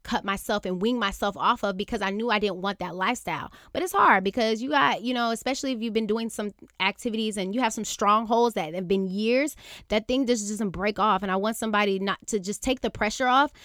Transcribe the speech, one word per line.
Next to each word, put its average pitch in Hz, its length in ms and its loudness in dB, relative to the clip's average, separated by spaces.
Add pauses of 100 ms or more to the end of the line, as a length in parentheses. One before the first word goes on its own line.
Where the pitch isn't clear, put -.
cut - 220 -2
myself 208 400 -2
and 185 160 -2
wean 240 180 2
myself 202 380 -2
off 190 280 2
of 202 120 -2
because 202 260 -4
I 196 80 0
knew 220 200 -2
I 214 80 4
didn't 202 180 0
want 190 220 -4
that 175 160 -8
lifestyle. 185 580 -4 (200)
But 277 100 -2
it's 359 100 -4
hard 262 320 6
because 220 380 0
you 269 80 -4
got, 254 320 4
you 247 120 -2
know, 233 160 0
especially 254 420 -2
if 226 80 -4
you've 226 120 -4
been 220 140 -6
doing 226 240 -2
some 208 220 -6 (280)
activities 214 560 -2
and 190 180 -4
you 247 60 0
have 262 120 0
some 214 120 -6
strongholds 220 680 2
that 160 200 -4
have 180 140 -4
been 190 180 2
years, 226 500 0 (320)
that 214 200 0
thing 254 180 2
just 220 220 0
doesn't 208 220 -2
break 190 280 -2
off. 196 240 4
And 196 80 -4
I 185 60 2
want 214 200 0
somebody 208 420 2
not 190 200 -2 (100)
to 220 100 -2
just 196 240 -6
take 254 180 0
the 226 100 -2
pressure 214 360 -2
off. 269 260 4 (120)